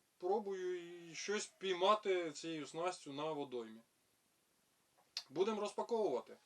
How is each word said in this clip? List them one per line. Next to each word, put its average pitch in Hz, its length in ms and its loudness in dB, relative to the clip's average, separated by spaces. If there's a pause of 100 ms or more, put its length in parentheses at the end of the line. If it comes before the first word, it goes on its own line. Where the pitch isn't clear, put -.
(160)
спробую 180 920 -2
і 160 40 -12
щось 202 320 -2
піймати 185 840 4
цією 160 340 -6
снастю 165 460 -4
на 151 200 -2
водоймі. 123 500 -6 (1500)
Будемо 202 300 2
розпаковувати. 202 840 0